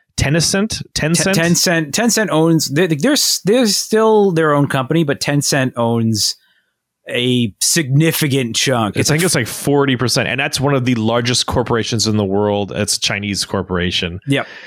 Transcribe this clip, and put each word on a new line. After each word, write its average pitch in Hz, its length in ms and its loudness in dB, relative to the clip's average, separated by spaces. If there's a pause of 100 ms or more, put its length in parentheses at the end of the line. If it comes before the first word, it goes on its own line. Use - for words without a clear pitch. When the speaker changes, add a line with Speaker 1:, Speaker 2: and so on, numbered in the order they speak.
(160)
Speaker 1:
Tencent? 170 640 0 (140)
Tencent? 165 400 0
Speaker 2:
Ten-, 170 180 2
Tencent, 165 380 0
Tencent 214 400 0
owns, 160 380 2
they, 156 180 2
they're, 165 260 0
s-, - 320 0
they're 233 220 4
still 214 640 2
their 160 240 2
own 143 140 4
company, 147 360 0
but 143 160 -2
Tencent 143 560 0
owns 113 600 0 (680)
a 123 540 0
significant 139 960 0
chunk. 113 400 0
Speaker 1:
It's, - 40 0
Speaker 2:
It's - 100 0
Speaker 1:
I - 20 0
think 151 80 2
Speaker 2:
like 185 60 2
Speaker 1:
it's, - 80 0
like, 127 120 0
forty 143 480 0
percent, 120 320 0
and 123 140 -2
that's 147 180 -4
one 139 140 0
of 127 140 2
the 127 80 2
largest 117 500 0
corporations 113 600 -2
in 107 100 2
the 104 80 2
world. 101 480 0
It's 101 240 -2
a - 40 -8
Chinese 101 440 -4
corporation. 90 840 -2
Speaker 2:
Yep. 139 200 0 (200)